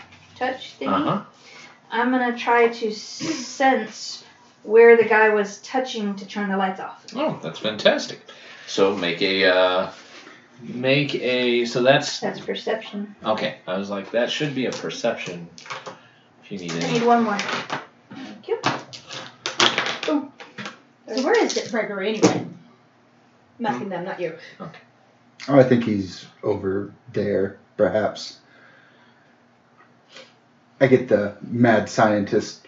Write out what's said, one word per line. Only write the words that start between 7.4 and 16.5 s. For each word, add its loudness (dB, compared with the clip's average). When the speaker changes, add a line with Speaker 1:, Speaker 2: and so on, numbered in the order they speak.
Speaker 2:
that's -10
fantastic! 0
So 2
make -4
a, 2
uh, 2
make 0
a, 0
so -2
that's 2
Speaker 1:
That's -6
perception. -8
Speaker 2:
Okay, -2
I -4
was -6
like, -8
that 0
should -4
be -2
a -2
perception -6
if -16